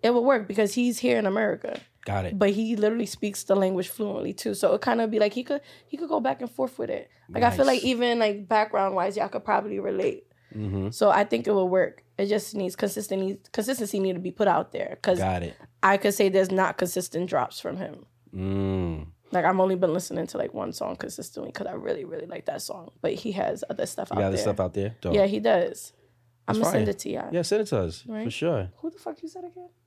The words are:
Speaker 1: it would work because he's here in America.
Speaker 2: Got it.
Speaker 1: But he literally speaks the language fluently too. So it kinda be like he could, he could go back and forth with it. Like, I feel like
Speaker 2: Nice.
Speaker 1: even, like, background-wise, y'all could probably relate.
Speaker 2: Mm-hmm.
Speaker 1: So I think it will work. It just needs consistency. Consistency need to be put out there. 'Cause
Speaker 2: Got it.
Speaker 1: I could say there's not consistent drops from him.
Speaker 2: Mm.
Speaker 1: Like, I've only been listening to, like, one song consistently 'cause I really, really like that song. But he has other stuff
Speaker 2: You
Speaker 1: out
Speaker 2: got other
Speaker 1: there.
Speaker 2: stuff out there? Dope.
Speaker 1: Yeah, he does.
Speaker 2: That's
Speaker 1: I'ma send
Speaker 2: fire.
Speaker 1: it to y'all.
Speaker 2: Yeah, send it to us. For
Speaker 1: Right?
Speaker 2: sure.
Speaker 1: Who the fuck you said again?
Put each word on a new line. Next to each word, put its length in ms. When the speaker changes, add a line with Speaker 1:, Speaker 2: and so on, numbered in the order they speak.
Speaker 1:
it 120
would 100
work 240
because 240
he's 260
here 200
in 80
America. 520
Speaker 2:
Got 200
it. 120
Speaker 1:
But 120
he 260
literally 300
speaks 380
the 100
language 340
fluently 460
too. 200
So 200
it 80
kinda 260
be 100
like 160
he 100
could, 160
he 120
could 120
go 100
back 220
and 80
forth 280
with 120
it. 200
Like, 120
I 80
feel 140
like 140
Speaker 2:
Nice. 80
Speaker 1:
even, 320
like, 280
background-wise, 680
y'all 140
could 160
probably 320
relate. 460
Speaker 2:
Mm-hmm. 360
Speaker 1:
So 180
I 160
think 220
it 60
will 180
work. 340
It 80
just 280
needs 220
consistency. 640
Consistency 480
need 140
to 60
be 120
put 160
out 260
there. 280
'Cause 200
Speaker 2:
Got 220
it. 140
Speaker 1:
I 140
could 160
say 160
there's 220
not 260
consistent 540
drops 300
from 180
him. 260
Speaker 2:
Mm. 680
Speaker 1:
Like, 140
I've 120
only 160
been 200
listening 340
to, 80
like, 160
one 220
song 220
consistently 540
'cause 160
I 60
really, 320
really 220
like 180
that 160
song. 300
But 140
he 180
has 380
other 160
stuff 240
Speaker 2:
You 60
Speaker 1:
out 40
Speaker 2:
got 60
other 100
Speaker 1:
there. 60
Speaker 2:
stuff 180
out 140
there? 260
Dope. 140
Speaker 1:
Yeah, 100
he 160
does. 540
Speaker 2:
That's 120
Speaker 1:
I'ma 120
send 140
Speaker 2:
fire. 60
Speaker 1:
it 80
to 120
y'all. 220
Speaker 2:
Yeah, 80
send 220
it 60
to 100
us. 240
For 100
Speaker 1:
Right? 200
Speaker 2:
sure. 360
Speaker 1:
Who 80
the 80
fuck 240
you 60
said 160
again? 260